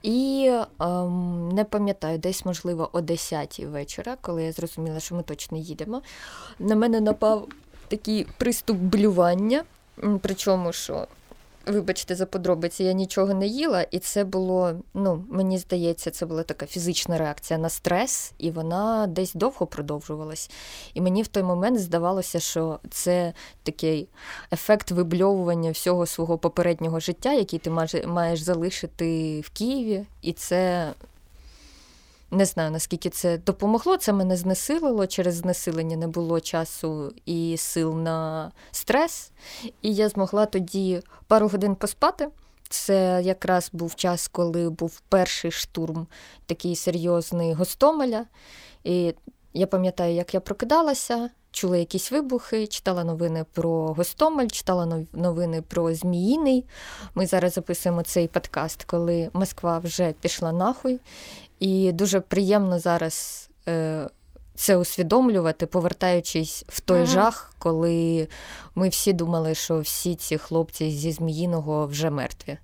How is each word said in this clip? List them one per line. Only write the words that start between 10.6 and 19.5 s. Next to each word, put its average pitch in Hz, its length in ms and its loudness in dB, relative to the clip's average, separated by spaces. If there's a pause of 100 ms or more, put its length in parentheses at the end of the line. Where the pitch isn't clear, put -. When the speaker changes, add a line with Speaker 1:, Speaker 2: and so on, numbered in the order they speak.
Speaker 1:
що, - 340 -6 (600)
вибачте 190 480 -2
за 185 100 0
подробиці, 175 580 0
я 185 100 2
нічого 190 400 0
не 190 140 0
їла, 247 340 0
і 180 180 -2
це 202 240 0
було, 185 500 0 (200)
ну, 185 360 0
мені 185 280 0
здається, 170 540 -2
це - 140 -6
була 160 180 -4
така - 220 -6
фізична 170 520 -2
реакція 160 420 -2
на 160 100 0
стрес, - 680 -2
і 165 140 -4
вона 196 560 -2
десь 185 260 -2
довго 190 320 -2